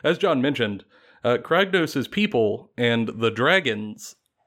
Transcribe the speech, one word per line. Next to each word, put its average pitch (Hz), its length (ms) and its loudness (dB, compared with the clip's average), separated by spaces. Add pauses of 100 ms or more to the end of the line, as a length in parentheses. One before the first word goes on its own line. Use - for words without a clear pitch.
as 170 140 2
John 165 220 2
mentioned, 120 440 -2 (400)
uh, 120 140 2
Kragnos' 170 680 0
people 120 680 0
and 117 320 2
the 113 220 0
dragons 110 840 -2 (320)